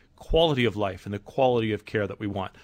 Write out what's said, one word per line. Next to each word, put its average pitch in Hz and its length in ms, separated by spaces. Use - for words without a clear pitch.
quality 156 460
of 107 100
life 98 300
and 101 80
the 101 60
quality 120 520
of 104 140
care 104 220
that 104 120
we 110 60
want. 98 260